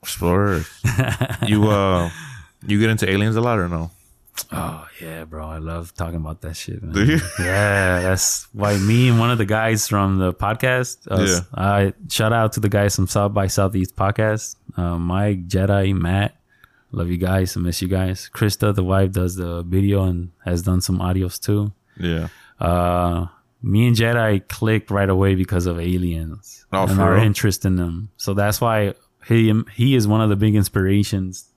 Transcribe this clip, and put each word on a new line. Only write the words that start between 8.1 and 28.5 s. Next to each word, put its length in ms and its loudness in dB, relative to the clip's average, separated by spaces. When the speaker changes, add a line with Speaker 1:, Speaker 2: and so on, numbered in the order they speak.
Speaker 2:
why 260 0
me 300 4
and 100 6
one 120 2
of 80 0
the 60 2
guys 440 0
from 300 2
the 140 2
podcast, 760 -2
uh, 120 2
Speaker 1:
Yeah. 180 2
Speaker 2:
I, 380 2
shout 240 0
out 220 0
to 60 -2
the 100 0
guys 260 2
from 120 2
South 260 0
by 140 0
Southeast 460 -2
podcast, 600 -2
uh, 200 -2
Mike, 520 -2
Jedi, 460 2
Matt. 420 0
Love 180 -4
you 80 -2
guys. 380 0
I 40 -4
miss 220 -2
you 60 -4
guys. 460 -2
Krista, 400 0
the 80 0
wife, 300 2
does 240 -2
the 280 -6
video 400 2
and 260 -2
has 160 0
done 180 2
some 180 -2
audios 420 -2
too. 320 -2
Speaker 1:
Yeah. 300 -2
Speaker 2:
Uh, 680 0
me 240 2
and 100 4
Jedi 520 2
clicked 420 -2
right 200 2
away 240 4
because 320 0
of 120 -2
aliens 960 -4
Speaker 1:
Oh, 120 2
Speaker 2:
and 120 0
Speaker 1:
for 60 4
Speaker 2:
our 140 4
Speaker 1:
real? 80 6
Speaker 2:
interest 420 0
in 100 2
them. 400 -4
So 180 -6
that's 280 0